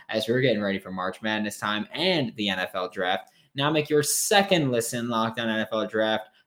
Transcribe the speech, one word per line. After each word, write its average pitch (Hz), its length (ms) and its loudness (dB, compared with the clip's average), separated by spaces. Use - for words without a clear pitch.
as 107 180 -2
we're 123 140 2
getting 113 180 4
ready 98 180 0
for 92 120 -14
March 92 320 -6
Madness 107 360 -4
time 104 360 -2
and 151 420 0
the 104 140 -2
N 95 80 -2
F 90 160 -4
L 92 160 -4
Draft. 95 400 -2
Now 139 160 0
make 151 180 0
your 147 140 4
second 180 680 2
listen 117 380 -2
Locked 113 320 0
On 113 80 -2
N 110 120 0
F 107 120 -4
L 107 140 -2
Draft, 110 380 0